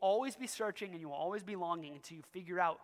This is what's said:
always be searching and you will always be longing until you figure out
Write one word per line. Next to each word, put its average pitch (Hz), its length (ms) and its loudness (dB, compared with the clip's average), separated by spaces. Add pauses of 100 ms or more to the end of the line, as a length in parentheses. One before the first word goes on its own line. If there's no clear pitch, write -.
always 220 340 4
be 254 120 -6
searching 208 460 -2
and 170 80 -6
you 160 80 -8
will 143 60 -6
always 185 300 0
be 202 120 -6
longing 170 380 -2
until 147 220 -14
you 151 60 -12 (100)
figure 180 260 -4
out 170 260 4